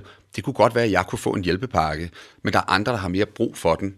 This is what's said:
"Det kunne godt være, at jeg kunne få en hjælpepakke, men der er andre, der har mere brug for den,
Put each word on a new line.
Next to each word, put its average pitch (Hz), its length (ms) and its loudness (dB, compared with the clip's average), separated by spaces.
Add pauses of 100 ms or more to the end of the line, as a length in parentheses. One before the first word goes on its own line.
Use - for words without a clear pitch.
(360)
"Det - 80 -8
kunne 139 100 -4
godt 113 200 4
være, 120 100 4
at 110 60 2
jeg 90 160 2
kunne 120 120 -8
få - 120 -2
en 98 140 -2
hjælpepakke, 85 640 -2 (320)
men 104 100 -2
der 104 60 2
er 85 120 -2
andre, 104 220 0
der 113 60 -2
har 92 100 -4
mere 95 180 2
brug - 300 -4
for 82 180 2
den, 98 240 -6